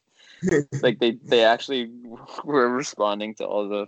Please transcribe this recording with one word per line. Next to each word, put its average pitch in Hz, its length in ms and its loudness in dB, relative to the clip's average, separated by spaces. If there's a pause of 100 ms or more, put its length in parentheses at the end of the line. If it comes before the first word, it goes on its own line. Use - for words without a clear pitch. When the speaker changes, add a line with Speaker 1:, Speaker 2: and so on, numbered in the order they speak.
(420)
Speaker 1:
<laughs> 147 400 0
Speaker 2:
like, 120 160 2
they, 120 140 2 (100)
they 123 220 4
actually 117 460 0 (540)
were 139 240 2
responding 107 680 -2
to - 100 -8
all 101 220 -2
the 101 200 -4